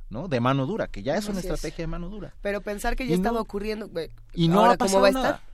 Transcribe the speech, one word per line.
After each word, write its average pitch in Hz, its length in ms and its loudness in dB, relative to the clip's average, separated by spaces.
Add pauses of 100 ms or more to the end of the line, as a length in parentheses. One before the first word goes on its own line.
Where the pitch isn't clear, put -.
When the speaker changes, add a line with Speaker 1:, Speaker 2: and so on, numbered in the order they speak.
Speaker 1:
¿no? 135 180 -8
De 135 140 0
mano 131 240 2
dura, 170 220 -4
que - 160 -10
ya 135 140 -2
es 208 80 -2
una 202 140 -4
Speaker 2:
Así 185 80 -6
es. 175 60 -4
Speaker 1:
estrategia 156 300 -6
de 160 40 -6
mano 170 220 -6
dura. 190 320 -12
Speaker 2:
Pero 202 200 -4
pensar 208 340 -4
que 262 100 -4
ya 254 60 -2
Speaker 1:
Y - 40 4
Speaker 2:
estaba 214 200 2
Speaker 1:
no, 226 60 0
Speaker 2:
ocurriendo, 214 480 -6
güey, 160 220 -8 (220)
Speaker 1:
y 170 160 4
no 180 100 6
Speaker 2:
¿ahora 226 140 8
Speaker 1:
ha - 40 4
Speaker 2:
cómo 196 240 4
va - 80 8
a - 20 6
Speaker 1:
pasado - 160 0
Speaker 2:
estar? - 140 0
Speaker 1:
nada. - 0 - (120)